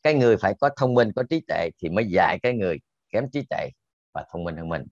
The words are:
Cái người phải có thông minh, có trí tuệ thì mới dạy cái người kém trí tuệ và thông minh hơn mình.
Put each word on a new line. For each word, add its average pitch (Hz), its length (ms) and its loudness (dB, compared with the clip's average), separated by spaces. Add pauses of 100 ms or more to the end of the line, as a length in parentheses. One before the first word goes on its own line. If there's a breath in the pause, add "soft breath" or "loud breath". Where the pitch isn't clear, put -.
Cái 151 120 4
người 120 220 6
phải 101 240 0
có 143 160 2
thông 127 180 0
minh, 117 220 4
có 127 140 -2
trí 160 100 -2
tuệ 82 380 -4
thì 85 100 -8
mới 104 220 0
dạy 90 320 2
cái 123 100 0
người 92 280 -2 (300)
kém 131 200 -4
trí 143 200 -4
tuệ - 180 -6 (440)
và 71 200 -10
thông 85 120 -8
minh 82 120 -6
hơn 82 120 -10
mình. 78 240 -6